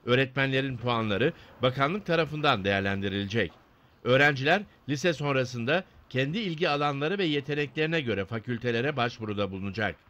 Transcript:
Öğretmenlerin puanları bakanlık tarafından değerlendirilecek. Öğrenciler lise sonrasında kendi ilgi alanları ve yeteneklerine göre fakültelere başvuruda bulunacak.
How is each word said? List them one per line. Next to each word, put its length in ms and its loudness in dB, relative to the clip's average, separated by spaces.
Öğretmenlerin 680 0
puanları 560 2
bakanlık 440 0
tarafından 580 0
değerlendirilecek. 880 0
Öğrenciler 580 4
lise 240 0
sonrasında 720 0
kendi 280 -2
ilgi 300 -2
alanları 500 0
ve 60 0
yeteneklerine 760 -2
göre 240 -2
fakültelere 720 -2
başvuruda 540 -2
bulunacak. 460 -4